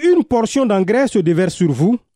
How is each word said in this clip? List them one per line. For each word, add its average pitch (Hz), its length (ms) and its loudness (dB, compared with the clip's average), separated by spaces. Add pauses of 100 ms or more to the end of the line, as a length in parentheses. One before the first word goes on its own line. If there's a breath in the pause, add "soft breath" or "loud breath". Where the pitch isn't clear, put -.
une 349 220 2
portion 247 420 -2
d'engrais 208 420 0
se 208 120 -2
déverse 170 340 0
sur 170 180 0
vous, 180 260 0 (180)